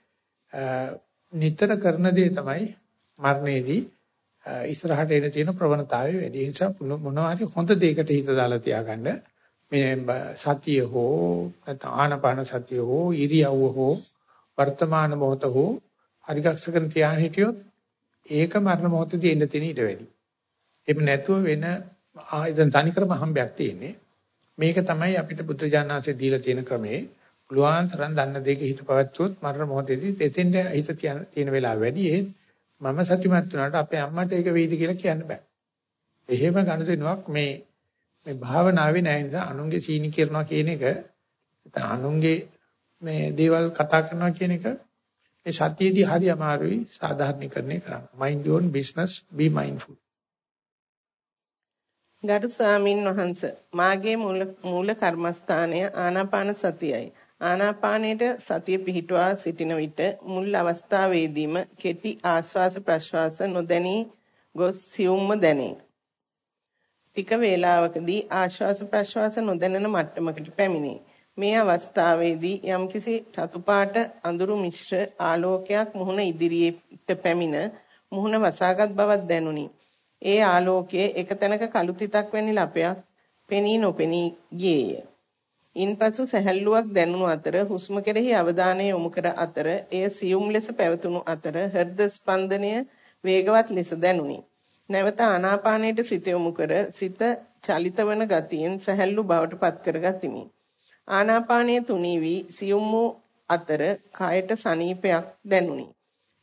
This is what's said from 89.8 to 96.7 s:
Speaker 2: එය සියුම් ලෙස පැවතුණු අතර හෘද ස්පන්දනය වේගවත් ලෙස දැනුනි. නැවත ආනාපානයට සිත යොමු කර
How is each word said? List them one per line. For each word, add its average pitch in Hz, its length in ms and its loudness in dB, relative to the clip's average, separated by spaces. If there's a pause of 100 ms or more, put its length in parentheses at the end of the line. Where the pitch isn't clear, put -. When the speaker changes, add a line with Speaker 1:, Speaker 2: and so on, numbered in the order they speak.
Speaker 2:
එය 185 200 -2
සියුම් 196 400 0
ලෙස 220 220 0
පැවතුණු 175 540 0
අතර 156 380 -4
හෘද 185 360 -2 (100)
ස්පන්දනය 196 640 -2 (500)
වේගවත් 190 460 4
ලෙස 180 260 -2
දැනුනි. 165 440 0 (500)
නැවත 196 320 0
ආනාපානයට 214 840 2
සිත 202 240 -4
යොමු 175 260 0
කර 160 200 -2 (160)